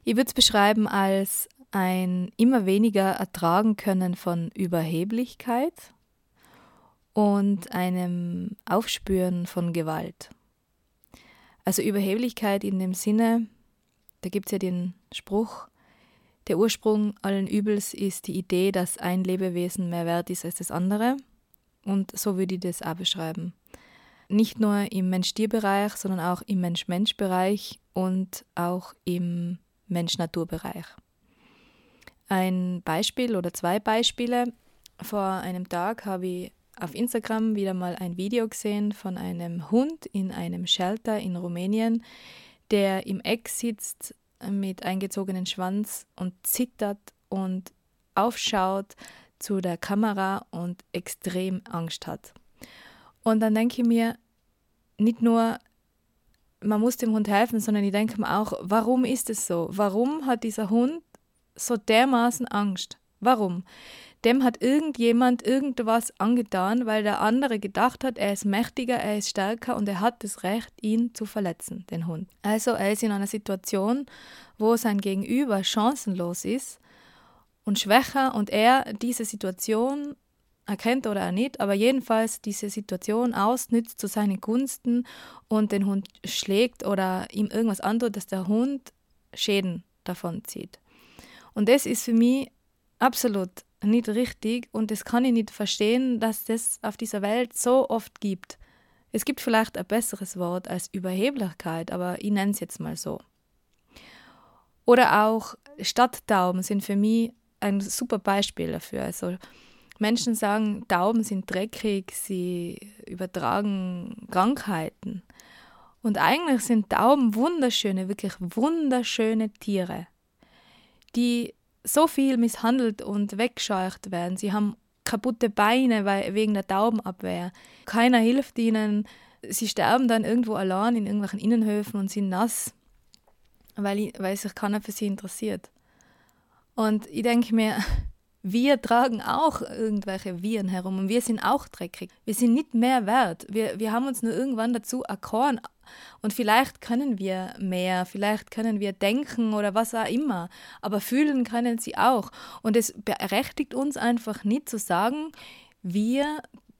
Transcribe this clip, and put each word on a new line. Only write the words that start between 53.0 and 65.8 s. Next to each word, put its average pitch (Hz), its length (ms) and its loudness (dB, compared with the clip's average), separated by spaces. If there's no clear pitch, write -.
Und 220 180 4
dann 220 140 4
denke 233 280 2
ich 233 40 4
mir, 226 300 2
nicht 233 240 2
nur, 226 380 4
man 208 180 2
muss 240 160 2
dem 226 160 0
Hund 214 160 2
helfen, 220 320 2
sondern 208 240 2
ich 196 80 2
denke 214 260 0
mir 202 200 0
auch, 214 240 -2
warum 226 420 2
ist 247 240 -2
es - 180 -4
so? 170 240 -2
Warum 220 540 0
hat 240 200 0
dieser 214 260 -4
Hund 254 320 2
so - 220 -2
dermaßen 240 720 4
Angst? 202 480 -4
Warum? 202 440 2
Dem 254 200 6
hat 240 160 2
irgendjemand 247 840 2
irgendwas 247 720 0